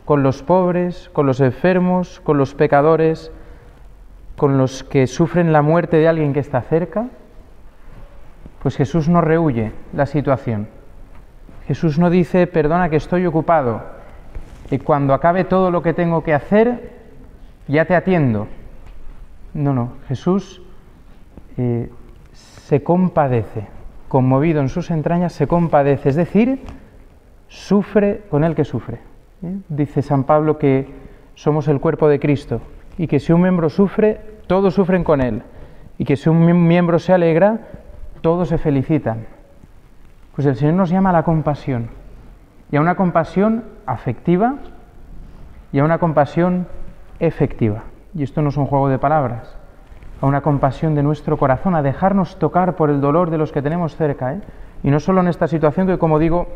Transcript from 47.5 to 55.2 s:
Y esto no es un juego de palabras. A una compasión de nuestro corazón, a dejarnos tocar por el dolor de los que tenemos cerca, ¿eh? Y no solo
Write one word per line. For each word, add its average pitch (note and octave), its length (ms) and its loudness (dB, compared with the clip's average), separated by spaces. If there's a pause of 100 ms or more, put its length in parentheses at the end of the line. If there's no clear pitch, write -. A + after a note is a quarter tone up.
Y D3 120 -4
esto D3+ 180 -4
no D3 60 2
es C#3 80 -4
un C#3 100 0
juego C#3 220 0
de C3 100 0
palabras. C#3 580 -2 (640)
A C3+ 60 0
una C#3 140 2
compasión D3 560 0
de C#3+ 80 2
nuestro D3 340 -2
corazón, D3 380 0
a D3+ 60 0
dejarnos F#3 580 0
tocar F3 340 0
por D3+ 160 2
el C#3+ 100 2
dolor D#3+ 300 2
de D#3+ 80 -2
los D#3 140 -2
que C#3+ 100 -4
tenemos D#3+ 340 -4
cerca, C#3+ 380 -4
¿eh? G3+ 60 -10 (420)
Y C#3+ 80 0
no D3 80 2
solo F#3+ 220 2